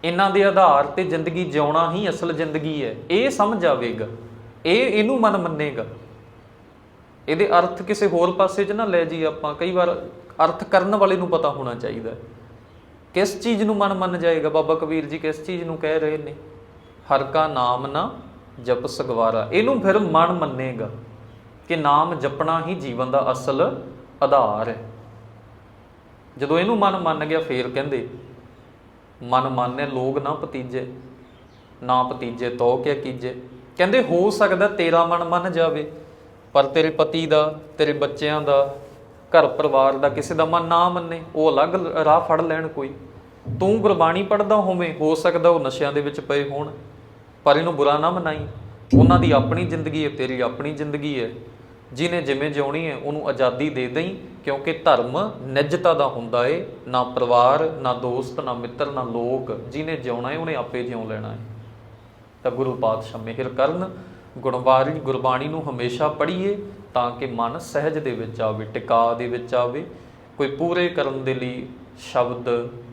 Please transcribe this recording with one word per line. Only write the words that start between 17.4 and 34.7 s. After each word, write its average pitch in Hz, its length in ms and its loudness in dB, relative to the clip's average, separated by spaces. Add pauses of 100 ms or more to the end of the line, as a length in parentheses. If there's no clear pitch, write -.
ਨਾਮ 127 400 0
ਨਾ 156 240 -4 (520)
ਜਪ 123 240 0
ਸਗਵਾਰਾ।" 113 640 0
ਇਹਨੂੰ 226 300 2
ਫਿਰ 190 180 4
ਮਨ 170 320 4
ਮੰਨੇਗਾ 131 580 -4 (800)
ਕਿ 170 80 -2
ਨਾਮ 156 400 4
ਜਪਣਾ 151 520 -2
ਹੀ 185 80 -4
ਜੀਵਨ 127 360 -4
ਦਾ 135 200 2
ਅਸਲ 147 500 -2 (420)
ਆਧਾਰ 117 460 2
ਹੈ। 110 80 -6 (1600)
ਜਦੋਂ 139 220 0
ਇਹਨੂੰ 214 180 2
ਮਨ 190 200 2
ਮੰਨ 156 280 -2
ਗਿਆ, 151 140 0
ਫੇਰ 127 300 -2
ਕਹਿੰਦੇ, 135 400 -4 (1120)
"ਮਨ 127 260 0
ਮਾਨੈ 127 360 -2
ਲੋਗ 131 320 -2
ਨਾ 139 160 -4
ਭਤੀਜੇ, 131 600 -8 (880)
ਨਾ 127 200 2
ਭਤੀਜੇ 123 460 -4
ਤੋ 120 280 2
ਕਿਆ 143 160 0
ਕੀਜੇ।" 127 480 -6 (360)
ਕਹਿੰਦੇ 202 260 4
ਹੋ 180 260 2
ਸਕਦਾ 196 380 2
ਤੇਰਾ 170 380 4